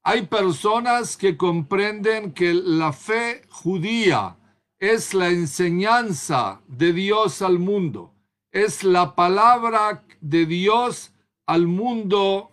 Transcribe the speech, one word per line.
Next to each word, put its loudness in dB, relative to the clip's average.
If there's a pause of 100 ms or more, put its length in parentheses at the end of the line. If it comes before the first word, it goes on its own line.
Hay 0
personas 0
que 0
comprenden -2
que 0
la 0
fe -4
judía -2 (420)
es 0
la 2
enseñanza -2
de 0
Dios 0
al 2
mundo, -4 (360)
es -2
la 4
palabra 2 (160)
de 0
Dios 0 (340)
al 2
mundo -2